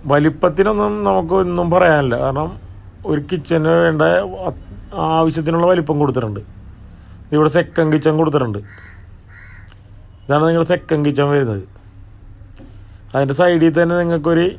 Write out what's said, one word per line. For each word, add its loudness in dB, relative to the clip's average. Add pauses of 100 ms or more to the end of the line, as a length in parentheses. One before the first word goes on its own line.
(120)
വലിപ്പത്തിനൊന്നും 0 (160)
നമുക്ക് 0 (100)
ഒന്നും -2
പറയാനില്ല, 4 (100)
കാരണം -4 (600)
ഒരു 0 (100)
കിച്ചന് 0 (140)
വേണ്ട 0 (440)
അത് -8 (560)
ആവശ്യത്തിനുള്ള 0
വലിപ്പം 0
കൊടുത്തിട്ടുണ്ട്. -2 (920)
ഇവിടെ 4
സെക്കൻഡ് 0
കിച്ചൺ 0
കൊടുത്തിട്ടുണ്ട്. 0 (1700)
ഇതാണ് 2
നിങ്ങളുടെ 0
സെക്കൻഡ് -2
കിച്ചൺ 0
വരുന്നത്. -2 (1500)
അതിൻ്റെ 0
side-ിൽ 4
തന്നെ 2
നിങ്ങൾക്കൊരു 0 (140)